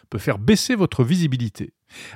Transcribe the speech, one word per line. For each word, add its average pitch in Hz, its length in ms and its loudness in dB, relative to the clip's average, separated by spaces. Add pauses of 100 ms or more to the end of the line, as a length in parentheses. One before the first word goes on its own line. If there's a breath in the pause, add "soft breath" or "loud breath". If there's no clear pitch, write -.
peut - 80 -6
faire 104 220 -2
baisser 208 360 2
votre 170 280 2
visibilité. 131 680 -2 (420 loud breath)